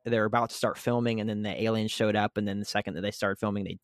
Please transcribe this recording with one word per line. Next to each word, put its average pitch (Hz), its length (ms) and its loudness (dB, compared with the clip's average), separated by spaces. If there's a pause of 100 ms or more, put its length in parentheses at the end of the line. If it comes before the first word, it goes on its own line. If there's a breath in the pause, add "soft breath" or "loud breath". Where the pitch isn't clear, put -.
they 117 160 2
were 107 60 4
about 117 240 2
to - 60 -10
start - 220 0
filming 120 420 0
and 107 100 -2
then 104 120 -2
the 104 220 -4
aliens 110 280 2
showed 107 240 2
up, 107 220 2
and 104 100 2
then 101 120 -2
the 104 60 -4
second 104 280 -2
that 80 80 -6
they 101 100 -2
started 98 280 0
filming, 104 240 0
they 90 200 -8